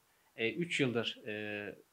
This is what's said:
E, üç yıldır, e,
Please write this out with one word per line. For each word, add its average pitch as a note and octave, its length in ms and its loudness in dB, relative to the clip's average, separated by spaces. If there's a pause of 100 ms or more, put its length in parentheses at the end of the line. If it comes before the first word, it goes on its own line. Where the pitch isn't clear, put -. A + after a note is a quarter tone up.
(360)
E, A2+ 180 2
üç F3 260 0
yıldır, A#2 480 2
e, G#2 480 -4 (180)